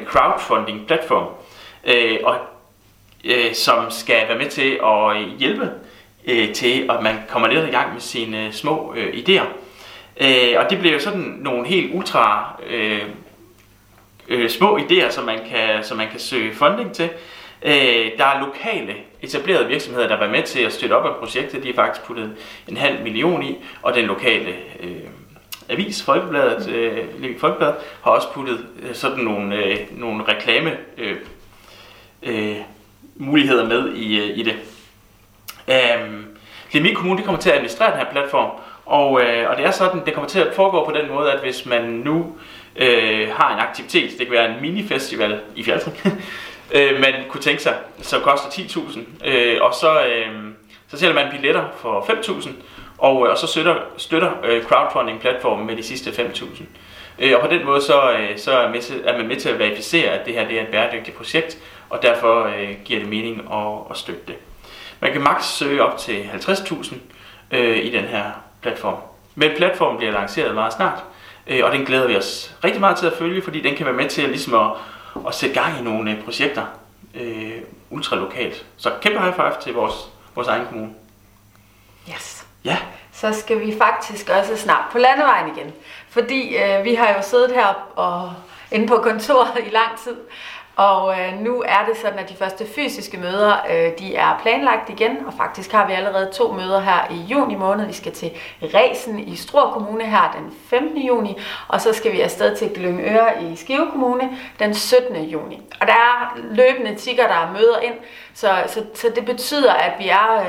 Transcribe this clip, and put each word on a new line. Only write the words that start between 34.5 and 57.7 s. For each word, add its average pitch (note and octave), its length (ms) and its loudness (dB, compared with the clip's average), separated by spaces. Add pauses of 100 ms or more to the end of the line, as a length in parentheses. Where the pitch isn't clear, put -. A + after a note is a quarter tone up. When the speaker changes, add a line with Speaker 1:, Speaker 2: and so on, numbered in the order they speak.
Speaker 1:
Øhm, A#2 580 2 (460)
Lemvig D#3+ 240 4
Kommune, F#3 240 0
de G3+ 40 -6
kommer F3+ 160 -2
til F3+ 100 4
at D3 60 8
administrere C3+ 340 2
den - 80 -4
her B2+ 140 -4
platform, C#3 380 0 (360)
og, C3+ 360 4
øh, A#2 280 2
og - 60 0
det C3+ 100 0
er F#3+ 40 4
sådan, F#3 360 0
det D3+ 80 -2
kommer C#3+ 140 -6
til G3 120 0
at D#3 140 2
foregå F#3 300 4
på D3+ 140 -2
den D3+ 120 -2
måde, C#3+ 220 2
at C3+ 80 0
hvis C3 260 -6
man A#2 160 2
nu, C3 540 -2 (400)
øh, A2 580 2
har C3+ 200 2
en G#2 60 -4
aktivitet, B2 580 0
det A#2+ 80 -4
kan A#2+ 40 -8
være A2+ 240 2
en B2 60 -10
minifestival C3+ 800 -4 (160)
i - 80 -8
Fjaltring, - 400 -2
<laughs> - 180 0 (520)
øh, C3+ 260 6
man C3+ 140 4 (140)
kunne C#3 120 -8
tænke C#3+ 220 0
sig, A#2 120 2 (280)
som B2+ 200 -2
koster C#3 280 2
ti F#3 180 -8
tusind, D3 380 -8 (180)
øh, A#2+ 380 2
og - 120 4
så, D#3 320 4
øh, A#2 200 0 (640)
så C#3+ 100 -14
sælger E3 160 4
man C#3 160 2
billetter C#3 340 0 (120)
for G#2+ 300 -4
fem - 160 0
tusind, - 320 -8 (440)
og, C3 280 6
øh, - 60 4
og - 60 2
så E3 80 -2
støtter, D#3 280 2 (220)
støtter, E3 340 0 (140)
øh, A#2 200 2
crowdfunding-platformen A#2 1040 0
med A2 100 -6
de A2+ 60 -8
sidste C3 300 -8
fem A#2+ 200 -4
tusind. - 340 -10 (520)
Øh, C3+ 160 4
og A#2+ 140 8
på D#3+ 60 4
den D#3+ 100 0
måde, C#3 180 4